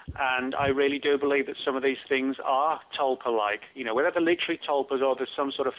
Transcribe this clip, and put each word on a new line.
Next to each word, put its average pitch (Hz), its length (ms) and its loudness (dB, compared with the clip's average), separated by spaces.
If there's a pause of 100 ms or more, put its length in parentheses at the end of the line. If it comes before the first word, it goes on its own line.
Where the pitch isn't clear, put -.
(160)
And 127 380 -2
I 139 140 0
really 139 320 2
do 143 180 2
believe 143 280 2
that 143 180 -8
some 139 100 0
of 131 80 -2
these 135 140 2 (120)
things 135 360 0
are 143 340 2 (180)
tulpa-like. 117 640 0 (120)
You 135 80 -8
know, 113 140 -2
whether 165 160 2
they're 170 100 2
literally 165 420 0
tulpas 135 380 0
or 135 140 2
there's 131 180 -4
some 139 160 0
sort 135 160 -2
of 127 120 -2